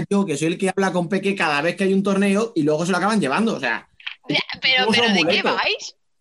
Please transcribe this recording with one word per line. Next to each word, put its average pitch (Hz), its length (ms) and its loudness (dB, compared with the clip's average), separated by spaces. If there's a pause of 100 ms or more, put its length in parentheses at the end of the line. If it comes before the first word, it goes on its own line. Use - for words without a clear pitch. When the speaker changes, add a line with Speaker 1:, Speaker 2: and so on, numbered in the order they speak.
Speaker 1:
yo, 202 160 2
que 156 140 -2
soy 160 120 0
el 175 100 -2
que 190 100 0
habla 185 240 0
con 175 160 0
Peque 196 260 0
cada 156 280 0
vez 170 120 -2
que 196 100 -2
hay 190 80 2
un 196 100 2
torneo 202 520 2
y 160 60 0
luego 151 240 2
se 190 60 -2
lo 180 60 0
acaban 202 220 2
llevando, 165 360 0
o 131 40 -8
sea, 117 300 -4 (400)
Speaker 2:
Ya, 285 100 0 (220)
pero, 262 220 2
Speaker 1:
somos 226 140 2
Speaker 2:
pero 240 120 2
¿de 202 60 2
qué 175 40 2 (200)
Speaker 1:
amuletos. 277 160 0
Speaker 2:
vais? 285 400 -4 (260)